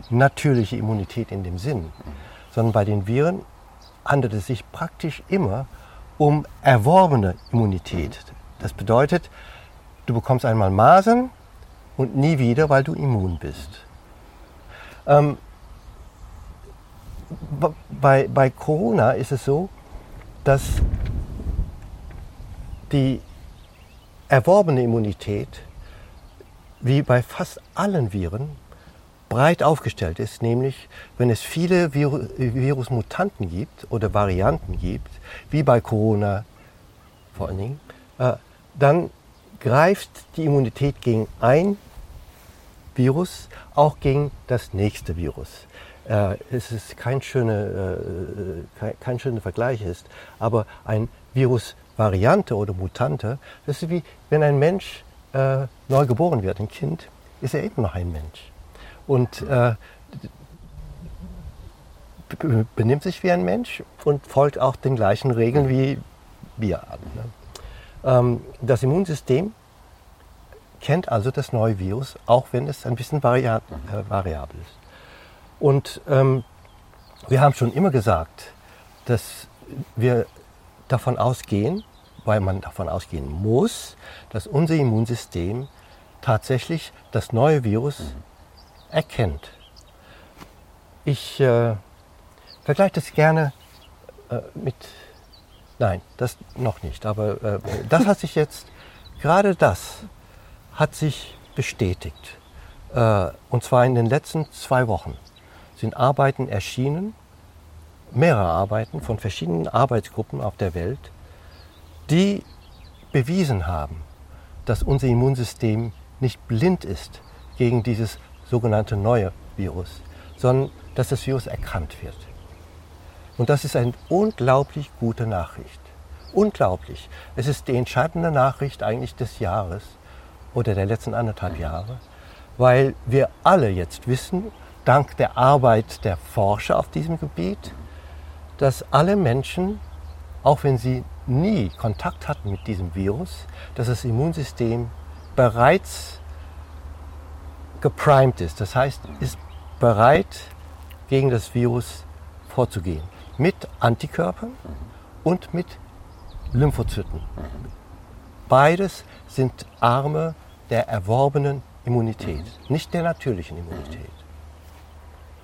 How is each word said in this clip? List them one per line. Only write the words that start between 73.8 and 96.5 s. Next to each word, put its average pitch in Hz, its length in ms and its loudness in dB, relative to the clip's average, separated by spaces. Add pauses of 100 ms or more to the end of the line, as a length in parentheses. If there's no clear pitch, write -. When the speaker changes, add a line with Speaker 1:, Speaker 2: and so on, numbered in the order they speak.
Speaker 1:
variabel 80 520 -4
ist. - 180 -20 (800)
Und, 139 500 0
ähm, 131 360 4 (800)
wir 127 140 4
haben 143 140 6
schon 117 180 0
immer 180 180 2
gesagt, 98 640 0 (520)
dass - 440 -4 (480)
wir 120 300 2 (600)
davon 123 320 -2
ausgehen, 123 640 0 (440)
weil 107 140 2
man 95 220 -2
davon - 260 -8
ausgehen 76 420 -8 (120)
muss, 123 560 0 (320)
dass - 160 -8
unser 160 300 0
Immunsystem 113 920 -2 (540)
tatsächlich 131 680 -2 (220)
das - 220 -4
neue 139 300 4
Virus 117 340 -2
Speaker 2:
Mhm. 71 160 -12 (760)
Speaker 1:
erkennt. 107 600 -4 (1500)
Ich, - 340 -6
äh, 117 380 4 (840)
vergleiche 190 320 2
das - 180 -6
gerne, 156 400 4 (800)
äh, 120 100 -4 (140)
mit, 139 200 -6 (1040)
nein, 95 220 0 (160)
das - 220 -4 (180)